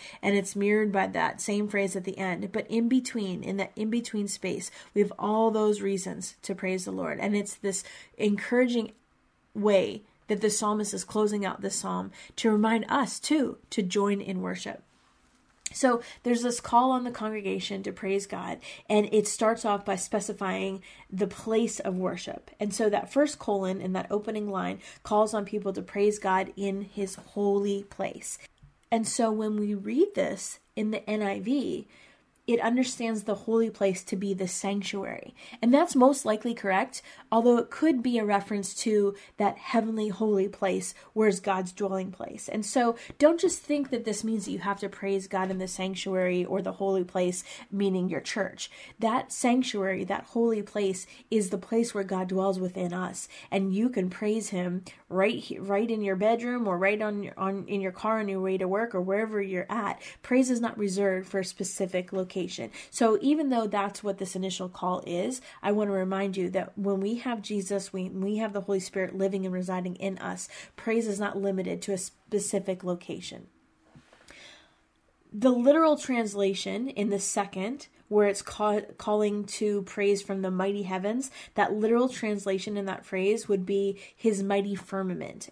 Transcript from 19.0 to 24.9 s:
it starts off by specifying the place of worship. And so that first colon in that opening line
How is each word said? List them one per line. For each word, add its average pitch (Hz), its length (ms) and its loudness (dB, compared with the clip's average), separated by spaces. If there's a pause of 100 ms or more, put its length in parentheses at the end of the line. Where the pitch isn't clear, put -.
it 208 160 6
starts 226 380 2
off 202 180 0
by 196 120 -2
specifying 190 880 -4 (260)
the 190 160 -2
place 220 540 0
of 185 160 -2
worship. - 640 -6
And 208 120 -2
so 214 200 2
that - 200 0
first 294 280 2
colon 190 420 -2
in 185 120 -2
that 185 180 -4
opening 208 400 -2
line 185 280 -4 (220)